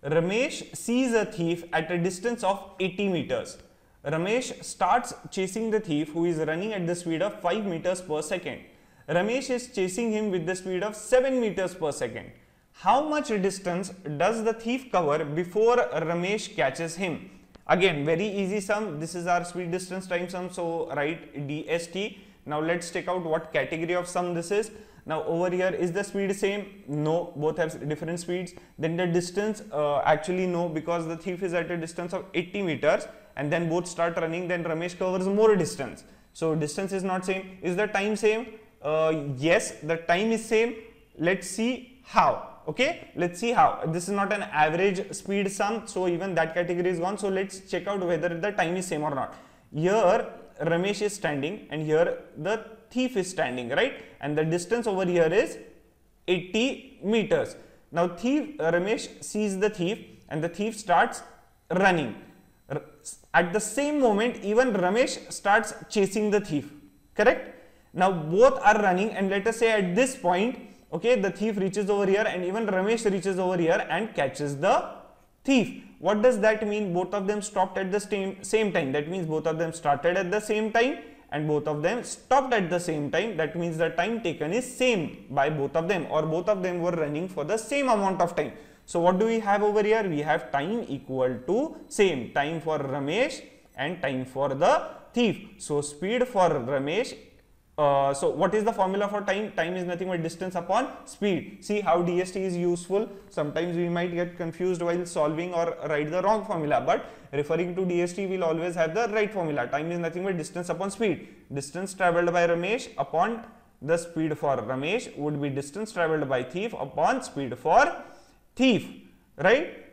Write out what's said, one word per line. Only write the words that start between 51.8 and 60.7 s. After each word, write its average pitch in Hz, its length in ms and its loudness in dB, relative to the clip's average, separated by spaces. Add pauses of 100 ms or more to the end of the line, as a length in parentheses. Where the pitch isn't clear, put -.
here 156 380 2 (180)
the 196 280 -2 (260)
thief 254 260 0
is 180 120 -2
standing, 123 400 -2
right? 208 240 2 (260)
And 147 180 -2
the 156 80 2
distance 175 400 0
over 190 200 0
here 175 280 4
is 269 240 2 (720)
eighty 190 760 -2
meters. 180 520 2 (360)
Now 175 180 2
thief, 254 500 -2
uh, 160 120 2
Ramesh 196 520 -2
sees 208 340 -2
the 208 120 2
thief 196 300 -2 (300)
and 156 140 -4
the 170 60 -2
thief 220 280 -4